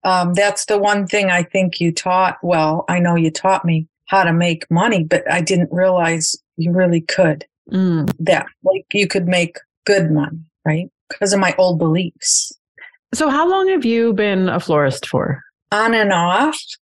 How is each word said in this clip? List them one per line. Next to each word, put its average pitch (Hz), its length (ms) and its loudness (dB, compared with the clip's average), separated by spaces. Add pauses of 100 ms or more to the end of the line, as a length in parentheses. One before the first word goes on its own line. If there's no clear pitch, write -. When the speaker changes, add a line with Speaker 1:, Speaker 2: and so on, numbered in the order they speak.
Speaker 1:
Um, 180 280 2
that's 202 340 0
the 208 120 0
one 202 280 0
thing 196 240 0
I 175 120 2
think 180 380 -2
you 170 120 0
taught, 185 500 0
well, 160 460 0
I 180 100 0
know 175 180 2
you 160 140 2
taught 185 360 0
me 160 220 0 (180)
how 190 180 2
to 170 80 0
make 170 380 0
money, 185 340 0
but 175 260 -2
I 175 120 0
didn't 175 280 0
realize 175 640 0 (220)
you 170 160 -2
really 170 300 2
could. 165 420 0 (260)
Speaker 2:
Mm. 175 400 0 (100)
Speaker 1:
That, 165 260 0 (180)
like, 190 300 0
you 202 120 2
could 175 220 -2
make 175 300 -2 (260)
good 180 260 2
money, 151 280 -2 (260)
right? 160 220 -2 (240)
'Cause 202 240 -2
of 196 60 0
my 180 180 0
old 180 200 2
beliefs. 165 720 -2 (600)
Speaker 2:
So 311 160 0
how 294 180 0
long 381 220 0
have 339 160 0
you 233 300 2
been 190 340 0
a 165 120 -2
florist 147 460 0
for? - 360 -4 (300)
Speaker 1:
On 220 200 2
and 214 180 2
off 190 480 0 (240)